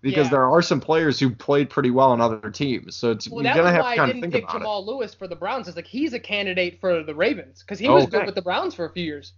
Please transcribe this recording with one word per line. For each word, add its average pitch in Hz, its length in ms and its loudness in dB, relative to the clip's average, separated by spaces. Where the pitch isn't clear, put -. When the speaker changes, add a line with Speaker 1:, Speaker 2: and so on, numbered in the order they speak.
Speaker 1:
because 139 280 2
Speaker 2:
Yeah. - 20 0
Speaker 1:
there 131 180 4
are 165 140 6
some 165 180 0
players 156 400 0
who 135 80 4
played 143 400 0
pretty 135 220 0
well 131 220 6
on 117 100 2
other 110 280 -2
teams, 117 460 -6
so 120 140 0
it's, 110 180 -4
Speaker 2:
Well, 139 160 -8
Speaker 1:
you're 147 80 2
Speaker 2:
that 151 40 2
Speaker 1:
gonna 165 80 4
Speaker 2:
was 175 100 6
Speaker 1:
have 160 100 4
Speaker 2:
why 240 120 -2
Speaker 1:
to 160 60 2
Speaker 2:
I 135 40 4
Speaker 1:
kinda - 80 0
Speaker 2:
didn't 247 80 -8
Speaker 1:
think 170 120 -6
Speaker 2:
pick - 100 0
Speaker 1:
about 165 120 -6
it. - 40 -4
Speaker 2:
Jamal 208 260 -6
Lewis 233 260 -8
for 190 160 -14
the 170 80 -12
Browns. 202 320 -8
It's 160 80 -14
like, 170 100 -12
he's 262 280 -4
a 233 60 -6
candidate 185 600 -4
for 175 220 0
the 151 120 -8
Ravens, 196 500 -2
'cause 208 140 -10
he 220 100 -2
Speaker 1:
Oh, - 80 8
Speaker 2:
was - 100 8
good 190 120 -4
Speaker 1:
okay. 202 80 0
Speaker 2:
with 196 80 -8
the 185 80 -4
Browns 240 320 -4
for 170 120 -8
a - 60 -10
few 175 120 -6
years. 147 340 -10